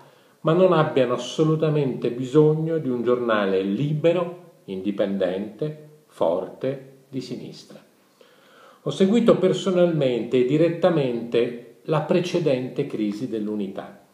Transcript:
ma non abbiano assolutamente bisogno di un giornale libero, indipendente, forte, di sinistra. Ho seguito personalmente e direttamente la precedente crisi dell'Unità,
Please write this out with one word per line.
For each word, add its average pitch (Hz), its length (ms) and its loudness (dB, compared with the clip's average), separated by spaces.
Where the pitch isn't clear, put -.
ma 156 140 0
non 180 180 4
abbiano 139 420 2
assolutamente 151 960 0
bisogno 151 680 2
di 139 100 -4
un 123 160 -2
giornale 110 580 2
libero, 151 840 0
indipendente, 98 1400 -4
forte, - 840 -4
di 135 100 -8
sinistra. - 580 -14
Ho 151 60 -4
seguito 196 460 4
personalmente 165 1040 0
e 123 80 4
direttamente 139 1400 0
la 156 160 -2
precedente 147 880 -2
crisi 104 400 -4
dell'Unità, 104 760 -8